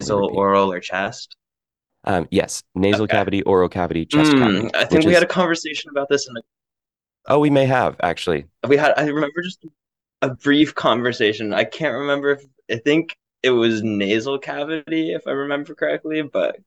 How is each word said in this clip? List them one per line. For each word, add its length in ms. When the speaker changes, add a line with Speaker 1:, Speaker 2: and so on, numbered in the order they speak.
Speaker 1:
nasal, 220
Speaker 2:
repeat. 160
Speaker 1:
oral, 340
or 80
chest? 560
Speaker 2:
Um, 260
yes, 320
nasal 300
Speaker 1:
Okay. 120
Speaker 2:
cavity, 260
oral 260
cavity, 380
chest 260
Speaker 1:
Mm, 60
Speaker 2:
cavity, 360
Speaker 1:
I 60
think 120
Speaker 2:
which 120
Speaker 1:
we 80
Speaker 2:
is 60
Speaker 1:
had 40
a 40
conversation 640
about 180
this 180
in 80
the 80
Speaker 2:
Oh, 120
we 120
may 160
have, 360
actually. 440
Speaker 1:
We 100
had, 220
I 80
remember 360
just 220
a 140
brief 400
conversation. 800
I 100
can't 300
remember 380
if, 120
I 60
think 400
it 80
was 320
nasal 560
cavity, 760
if 120
I 40
remember 440
correctly, 480
but 340